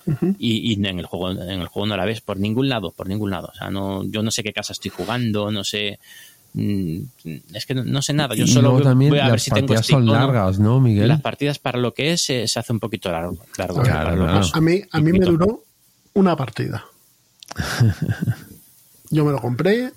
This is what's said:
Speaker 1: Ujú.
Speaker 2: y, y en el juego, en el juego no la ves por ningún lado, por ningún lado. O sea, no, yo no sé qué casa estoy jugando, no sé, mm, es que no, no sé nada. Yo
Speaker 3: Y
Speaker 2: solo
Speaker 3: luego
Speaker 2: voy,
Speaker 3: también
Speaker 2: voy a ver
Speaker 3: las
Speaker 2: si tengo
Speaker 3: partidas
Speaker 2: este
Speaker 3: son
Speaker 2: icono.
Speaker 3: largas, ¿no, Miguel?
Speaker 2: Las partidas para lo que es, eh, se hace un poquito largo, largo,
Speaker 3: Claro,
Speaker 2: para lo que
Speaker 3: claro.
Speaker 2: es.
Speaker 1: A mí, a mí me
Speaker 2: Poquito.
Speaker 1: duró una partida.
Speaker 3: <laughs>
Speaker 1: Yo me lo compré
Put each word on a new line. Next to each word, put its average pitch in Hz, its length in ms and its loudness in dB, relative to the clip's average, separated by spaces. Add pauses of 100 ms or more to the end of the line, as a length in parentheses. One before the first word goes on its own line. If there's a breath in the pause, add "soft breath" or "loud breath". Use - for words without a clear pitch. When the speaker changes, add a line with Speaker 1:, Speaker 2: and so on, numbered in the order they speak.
Speaker 1:
Ujú. 175 320 0
Speaker 2:
y, 113 340 0
y 101 140 0
en 95 140 -4
el 80 60 -8
juego, 90 260 -6
en 95 280 -6
el 85 60 -6
juego 101 200 -6
no 104 100 -2
la 90 80 -2
ves 110 160 -4
por 98 180 -8
ningún 110 300 0
lado, 107 240 -4
por - 160 -10
ningún 101 220 -4
lado. 82 220 -8
O - 60 -20
sea, 95 120 -8
no, 98 340 -6
yo 104 180 -4
no 110 80 -2
sé 110 140 -4
qué 107 80 -8
casa - 200 -8
estoy - 180 -10
jugando, 104 640 -4
no 101 100 -4
sé, 104 360 -6 (560 loud breath)
mm, 98 440 -4 (560)
es - 120 -10
que 131 80 -6
no, 127 100 -4
no 127 180 -2
sé 147 100 -4
nada. 143 220 -2
Yo 117 100 0
Speaker 3:
Y - 40 4
Speaker 2:
solo 123 140 4
Speaker 3:
luego 123 160 6
Speaker 2:
voy, 143 60 4
Speaker 3:
también 131 260 4
Speaker 2:
voy 147 100 4
a 139 40 2
ver 123 100 4
Speaker 3:
las 110 80 2
Speaker 2:
si - 80 -4
tengo 135 180 2
Speaker 3:
partidas 110 140 4
Speaker 2:
este 127 100 -2
Speaker 3:
son 131 120 6
Speaker 2:
icono. 110 140 6
Speaker 3:
largas, 113 400 2
¿no, 110 220 4
Miguel? 110 280 4
Speaker 2:
Las 151 120 4
partidas 143 400 -4
para 123 180 -4
lo 120 160 -2
que 147 180 -2
es, - 180 -2
eh, 117 180 -2
se - 100 -4
hace 117 140 -4
un 110 80 0
poquito 98 320 -4
largo, 87 260 -4 (180)
largo, 90 260 -2
Speaker 3:
Claro, 78 220 2
Speaker 2:
para 85 120 0
lo 90 80 2
que 82 80 2
Speaker 3:
claro. 98 140 4
Speaker 2:
es. 80 80 -2
Speaker 1:
A 165 60 0
mí, 170 300 2
a 160 100 0
mí 156 120 4
me 185 80 4
Speaker 2:
Poquito. 180 120 4
Speaker 1:
duró 190 320 0 (500)
una 190 220 4
partida. - 480 -6 (680)
Speaker 3:
<laughs> - 120 -6 (1400 loud breath)
Speaker 1:
Yo 151 140 2
me 147 80 2
lo 135 80 -2
compré 185 560 0